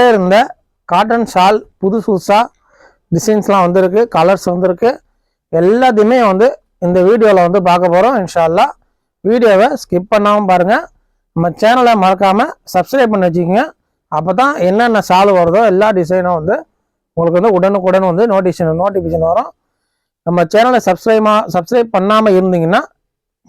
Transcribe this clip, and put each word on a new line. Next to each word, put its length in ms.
இருந்த 240
காட்டன் 400
ஷால் 260
புதுசு 300
புதுசா 280
டிசைன்ஸ்லாம் 520
வந்திருக்கு, 360
கலர்ஸ் 360
வந்திருக்கு. 380
எல்லாத்தையுமே 580
வந்து 160
இந்த 120
வீடியோல 380
வந்து 220
பார்க்க 260
போறோம் 260
இன்ஷா 300
அல்லாஹ். 220
வீடியோவை 360
ஸ்கிப் 320
பண்ணாம 380
பாருங்க. 240
நம்ம 160
சேனலை 300
மறக்காம 420
சப்ஸ்கிரைப் 380
பண்ணி 160
வச்சுக்கோங்க. 360
அப்பதான் 360
என்னென்ன 400
ஷால் 300
வருதோ 220
எல்லா 160
டிசைனும் 400
வந்து 180
உங்களுக்கு 240
வந்து 180
உடனுக்குடன் 520
வந்து 220
நோட்டிஃபிகேஷன், 520
நோட்டிஃபிகேஷன் 460
வரும். 200
நம்ம 140
சேனலை 340
சப்ஸ்கிரைப் 400
மா-, 260
சப்ஸ்கிரைப் 420
பண்ணாம 420
இருந்தீங்கன்னா 420